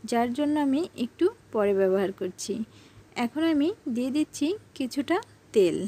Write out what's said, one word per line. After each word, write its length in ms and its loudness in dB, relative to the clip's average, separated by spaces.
যার 260 0
জন্য 180 0
আমি 140 2
একটু 200 -4
পরে 280 2
ব্যবহার 300 2
করছি। 340 -6
এখন 180 -4
আমি 160 2
দিয়ে 200 -2
দিচ্ছি 300 0
কিছুটা 380 -2
তেল 220 4